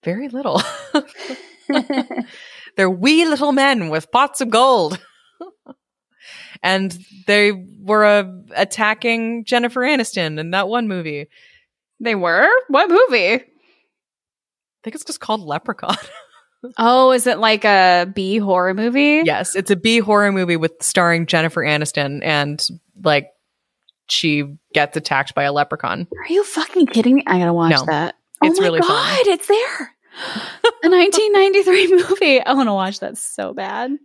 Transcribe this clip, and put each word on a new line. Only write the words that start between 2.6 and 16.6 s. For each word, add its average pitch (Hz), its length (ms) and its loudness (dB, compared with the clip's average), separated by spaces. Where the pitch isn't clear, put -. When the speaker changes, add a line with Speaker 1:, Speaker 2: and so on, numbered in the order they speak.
Speaker 1:
They're 190 120 2
wee 277 360 2
little 294 260 0
men 262 380 0
with 156 220 -4
pots 277 300 0
of 240 80 -4
gold. 214 540 2
<laughs> - 60 -20
And 190 300 -2
they 208 280 4
were, 196 500 -2
uh, 208 220 4
attacking 226 920 -4
Jennifer 240 340 -2
Aniston 220 600 -2
in 165 120 -8
that 190 160 -2
one 226 220 -4
movie. 156 380 -8
Speaker 2:
They 226 140 -2
were? 185 340 2
What 294 220 2
movie? 254 460 4
Speaker 1:
I 254 80 -6
think 220 120 -12
it's 302 100 -14
just - 160 -12
called 220 200 -6
Leprechaun. 170 600 -6
<laughs> - 40 -18